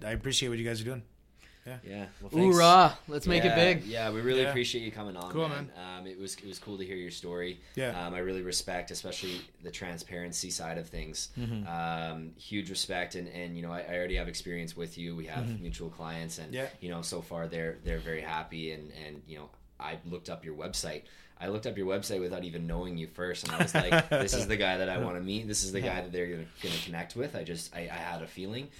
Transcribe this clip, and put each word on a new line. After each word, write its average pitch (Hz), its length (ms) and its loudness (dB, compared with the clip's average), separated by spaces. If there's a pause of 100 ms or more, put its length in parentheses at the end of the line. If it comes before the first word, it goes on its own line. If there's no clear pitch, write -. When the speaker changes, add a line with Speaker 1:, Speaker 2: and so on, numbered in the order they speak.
Speaker 1:
I 110 60 -2
appreciate 123 380 2
what 117 80 0
you 113 60 0
guys 113 160 0
are 110 40 -4
doing. 123 180 -6 (640)
Yeah. 127 180 -10
Speaker 2:
Yeah. 101 220 -6 (140)
Well, 101 100 -10
thanks. 175 260 10
Speaker 3:
Hoorah! 170 420 12 (100)
Let's 147 200 -2
make 175 160 6
it - 40 8
Speaker 2:
Yeah, 113 60 6 (200)
Speaker 3:
big. 135 100 -2
Speaker 2:
yeah, 110 260 0
we 110 100 0
really 127 220 6
Speaker 1:
Yeah. 135 80 4
Speaker 2:
appreciate 123 320 0
you 110 80 -4
coming 104 260 -8
on, 90 160 -6
Speaker 1:
Cool, 160 160 2
Speaker 2:
man. 143 280 -4
Speaker 1:
man. 92 240 -10
Speaker 2:
Um, 92 80 -10
it 92 100 -10
was, 95 180 -6
it - 100 -14
was 92 120 -10
cool 104 200 -8
to 95 60 -6
hear 95 120 -6
your 87 160 -6
story. 87 480 -6 (160)
Speaker 1:
Yeah. 117 300 -2
Speaker 2:
Um, 87 80 -4
I 90 40 -4
really 92 240 -2
respect, 90 480 -4
especially 90 500 -6 (220)
the 85 80 -10
transparency 87 800 -6
side 82 280 -4
of 82 100 -6
things. 80 400 -6 (100)
Speaker 1:
Mm-hmm. 113 280 -2
Speaker 2:
Um, 82 680 -4
huge 101 340 -4
respect, 90 440 -2
and, 87 140 -6
and, 87 280 -8
you 85 60 -6
know, 85 100 -6
I, 87 80 -4
I 85 160 -4
already 90 200 0
have 87 120 0
experience 85 480 -6
with 85 220 -8
you. 85 160 -6
We 80 120 -6
have 80 180 -4
Speaker 1:
Mm-hmm. 113 180 -4
Speaker 2:
mutual 85 280 -6
clients, 82 480 -8
and, 80 140 -12
Speaker 1:
Yeah. 131 140 -4 (140)
Speaker 2:
you 87 100 -8
know, 85 120 -6
so 87 200 -6
far 82 240 -6
they're, 82 380 -4
they're 85 140 0
very 80 240 -4
happy, 80 500 -4
and, 76 180 -12 (160)
and, 73 220 -12
you 78 100 -14
know, 73 120 -16 (280)
I 78 200 -6 (100)
looked 87 220 -8
up 82 140 -10
your 80 120 -8
website. 78 460 -6 (380)
I 92 80 -6
looked 107 180 -2
up 95 100 -4
your 95 120 0
website 98 320 0
without 90 240 -2
even 85 240 -4
knowing 87 280 -2
you 80 120 -4
first, 90 340 -4
and 160 100 -2
I 160 120 2
was 170 100 0
like, 160 340 6
Speaker 1:
<laughs> - 20 -4
Speaker 2:
"This 135 220 4
is 120 140 2
the 107 100 2
guy 92 200 4
that 95 120 2
I 90 100 0
wanna 90 200 -2
meet. 104 300 -2
This 104 160 0
is 95 80 -4
the 98 80 0
Speaker 1:
Yeah. 90 160 2
Speaker 2:
guy 92 60 0
that 87 100 -8
they're 90 160 0
gonna, 82 160 -4 (180)
gonna 85 120 -2 (100)
connect 85 320 -6
with." 131 180 -2
I 90 80 -4
just, 85 320 -6
I, 85 60 -6
I 85 160 -6
had 85 260 -6
a 80 60 -8
feeling. 110 400 -8 (120)